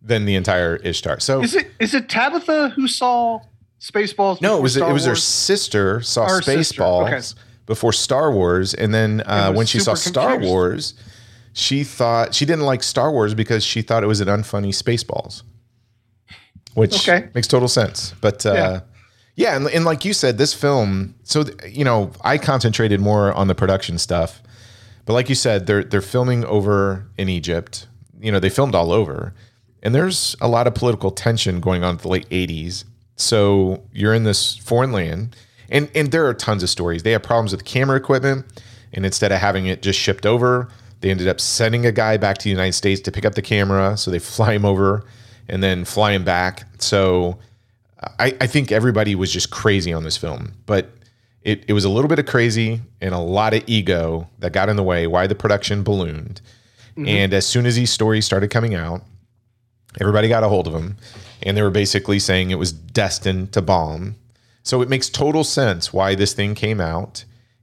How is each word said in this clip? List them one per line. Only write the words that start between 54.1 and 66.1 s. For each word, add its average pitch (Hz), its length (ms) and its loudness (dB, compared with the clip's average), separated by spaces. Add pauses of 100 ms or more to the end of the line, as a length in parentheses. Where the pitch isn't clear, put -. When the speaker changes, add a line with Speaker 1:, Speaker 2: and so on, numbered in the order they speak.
Speaker 1:
that 87 140 -4
got 98 160 2
in 104 80 0
the 98 60 0
way, 87 220 2
why 90 220 2
the 101 80 0
production 101 480 0
ballooned. 85 560 -4 (520)
Speaker 2:
Mm-hmm. 151 180 -10
Speaker 1:
And 98 240 2
as 95 120 2
soon 120 200 0
as 120 100 2
these 120 160 2
stories 110 340 2
started 98 240 0
coming 113 240 0
out, 85 280 -6 (1000)
everybody 104 300 4
got 98 140 4
a 107 40 4
hold 92 200 2
of 78 60 -6
him, 85 220 -6 (460)
and 98 160 -2
they 104 40 2
were 101 80 4
basically 101 500 0
saying 92 320 0
it 92 80 0
was 87 120 -2
destined 92 800 -4
to 104 100 0
bomb. 87 540 -2 (480)
So 127 180 0
it 123 60 0
makes 131 220 -2
total 151 340 0
sense 104 480 -2
why 95 240 2